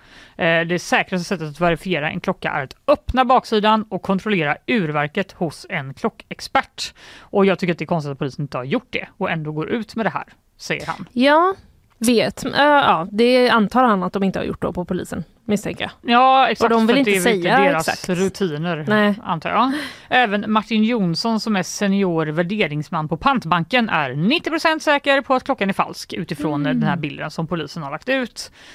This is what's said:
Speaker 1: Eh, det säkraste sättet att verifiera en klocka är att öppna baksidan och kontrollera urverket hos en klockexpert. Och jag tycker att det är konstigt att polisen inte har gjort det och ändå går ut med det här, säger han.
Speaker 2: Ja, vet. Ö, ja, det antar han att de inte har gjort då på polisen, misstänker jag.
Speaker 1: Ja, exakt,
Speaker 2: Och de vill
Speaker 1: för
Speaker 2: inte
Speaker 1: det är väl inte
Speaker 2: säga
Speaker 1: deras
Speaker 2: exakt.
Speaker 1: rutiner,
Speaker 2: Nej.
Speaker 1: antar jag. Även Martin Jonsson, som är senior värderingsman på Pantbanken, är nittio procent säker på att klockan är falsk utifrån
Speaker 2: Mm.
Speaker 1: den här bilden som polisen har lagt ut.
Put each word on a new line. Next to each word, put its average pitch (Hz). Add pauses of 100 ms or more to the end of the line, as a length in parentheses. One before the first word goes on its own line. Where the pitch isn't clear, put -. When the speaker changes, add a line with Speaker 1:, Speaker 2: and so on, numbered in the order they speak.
(360)
Speaker 1:
Eh, 165
det 175
säkraste 180
sättet 160
att 147
verifiera 165
en 170
klocka 180
är 151
att - (100)
öppna 262
baksidan 220
och 185
kontrollera 185 (100)
urverket 156
hos -
en 139
klockexpert. - (260)
Och 196
jag 185
tycker 175
att 165
det 165
är -
konstigt 147
att 131
polisen 147
inte 143
har 123
gjort 165
det - (100)
och 185
ändå 156
går 156
ut -
med 226
det 175
här, - (320)
säger 156
han. 165
Speaker 2:
Ja, 302 (440)
vet. 220
Ö, -
ja, 269
det 247
antar 226
han 202
att 180
de 196
inte 190
har -
gjort -
då -
på 175
polisen, 180 (200)
misstänker 202
jag. 233
Speaker 1:
Ja, 262
exakt, 226
Speaker 2:
Och 226
de 226
vill 240
Speaker 1:
för 277
Speaker 2:
inte 254
Speaker 1:
det 196
är 185
väl 208
inte 175
Speaker 2:
säga 240 (120)
Speaker 1:
deras 160
Speaker 2:
exakt. -
Speaker 1:
rutiner, 170
Speaker 2:
Nej. 208
Speaker 1:
antar 175
jag. 233 (360)
Även 208
Martin 214
Jonsson, 214
som 214
är 180
senior 190
värderingsman 156
på 170
Pantbanken, 202
är 139
nittio 233
procent 320
säker 285
på 262
att 254
klockan 202
är 190
falsk -
utifrån 151
Speaker 2:
Mm. -
Speaker 1:
den 156
här 143
bilden 147
som -
polisen 160
har 139
lagt 147
ut. 254 (220)